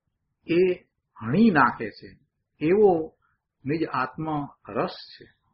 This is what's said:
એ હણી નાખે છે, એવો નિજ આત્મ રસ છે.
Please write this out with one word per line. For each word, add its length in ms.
એ 140
હણી 340
નાખે 400
છે, 180
એવો 300
નિજ 260
આત્મ 360
રસ 280
છે. 180